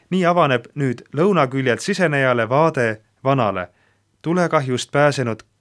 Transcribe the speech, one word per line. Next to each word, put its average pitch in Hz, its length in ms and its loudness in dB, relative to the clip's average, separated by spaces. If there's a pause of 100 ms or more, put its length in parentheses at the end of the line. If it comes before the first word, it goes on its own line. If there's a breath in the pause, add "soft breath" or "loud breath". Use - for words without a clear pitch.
Nii 180 160 0
avaneb 151 500 2
nüüd 135 360 -4
lõunaküljelt 135 720 0
sisenejale 139 640 0
vaade 131 520 0 (220)
vanale, 107 440 0 (540)
tulekahjust 156 680 -2
pääsenud 135 520 0 (180)